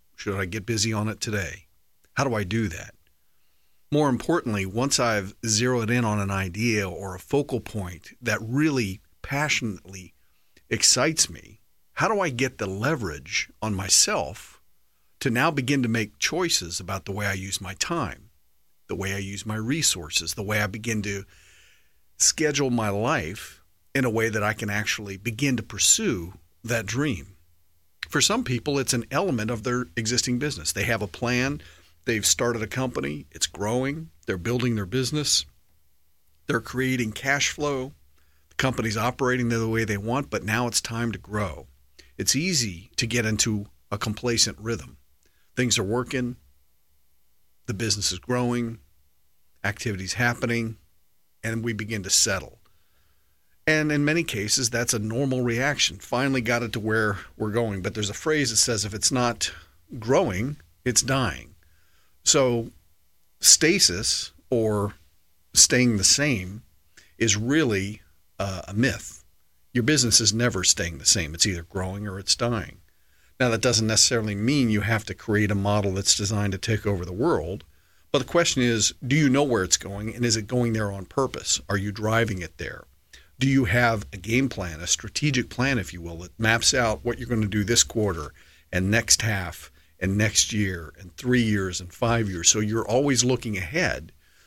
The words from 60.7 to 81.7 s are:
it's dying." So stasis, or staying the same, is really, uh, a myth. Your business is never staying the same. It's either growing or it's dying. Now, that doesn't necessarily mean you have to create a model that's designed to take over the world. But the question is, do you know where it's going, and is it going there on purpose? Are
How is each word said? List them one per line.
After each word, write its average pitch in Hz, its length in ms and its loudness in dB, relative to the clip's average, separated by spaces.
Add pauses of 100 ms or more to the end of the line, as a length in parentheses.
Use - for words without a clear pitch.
it's 120 160 2
dying." 107 540 -2 (680)
So 123 460 4 (720)
stasis, - 920 4 (180)
or 107 420 2 (600)
staying 123 420 6
the 95 60 2
same, 107 580 2 (560)
is 107 180 2
really, 107 680 0 (340)
uh, 95 300 -4
a 101 80 -10
myth. - 480 -2 (500)
Your 120 100 2
business 123 380 4
is 107 140 2
never 113 280 2
staying 85 360 0
the - 60 -14
same. 80 280 2
It's 85 140 2
either 85 160 -2
growing 98 440 -6
or 95 120 -8
it's - 160 0
dying. 117 420 -4 (600)
Now, 127 100 2
that 110 120 0
doesn't 113 240 4
necessarily 110 480 2
mean 117 380 2
you 104 100 4
have 107 240 0
to 92 80 -10
create 104 380 2
a 101 40 4
model 101 360 2
that's 98 260 2
designed 101 360 -2
to 95 40 -4
take 107 300 -2
over 90 180 0
the 90 80 -8
world. 101 520 0 (460)
But 147 60 2
the 127 80 0
question 165 380 2
is, 113 320 2 (100)
do 127 100 2
you 151 140 6
know 139 140 6
where 113 200 2
it's 87 140 2
going, 101 380 -8
and 120 100 0
is 110 100 2
it 107 120 -4
going 120 260 2
there 104 180 0
on 98 140 -8
purpose? - 640 -2
Are 101 80 2